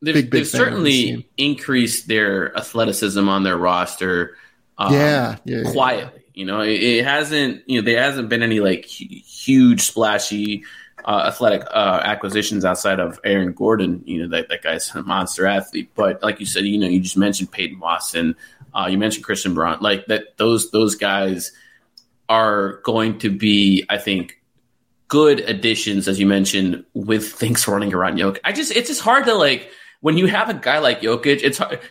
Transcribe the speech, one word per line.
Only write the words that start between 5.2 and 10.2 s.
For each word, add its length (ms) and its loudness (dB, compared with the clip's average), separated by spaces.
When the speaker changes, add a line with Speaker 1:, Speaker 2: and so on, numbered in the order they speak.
Speaker 2:
yeah, 200 -6
yeah. 80 -4
Speaker 1:
quietly. 500 -2
You 120 -12
know, 160 -4
it, 200 0
it 240 2
hasn't, 640 -2
you 120 0
know, 40 -2
there 200 2
hasn't 240 -4
been 160 0
any, 160 0
like, 240 0
hu-, 240 -16
huge 760 4
splashy, 800 -2